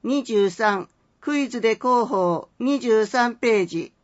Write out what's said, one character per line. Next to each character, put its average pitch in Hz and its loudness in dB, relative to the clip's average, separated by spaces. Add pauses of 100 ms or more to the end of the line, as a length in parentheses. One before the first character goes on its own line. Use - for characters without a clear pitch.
二 269 -2
十 202 2
三、 202 -2 (320)
ク 294 -4
イ 269 -2
ズ 247 -6
で 220 2
広 240 0
報、 175 0 (120)
二 269 0
十 220 2
三 240 0
ペ 220 2
ー - 0
ジ。 165 -8 (120)